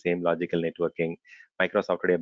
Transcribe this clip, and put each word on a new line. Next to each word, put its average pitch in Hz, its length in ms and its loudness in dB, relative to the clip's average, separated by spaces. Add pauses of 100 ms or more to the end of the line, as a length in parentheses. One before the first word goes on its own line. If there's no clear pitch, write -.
same 87 240 0
logical 85 400 0
networking, 82 480 -2 (460)
Microsoft-உடைய 90 600 2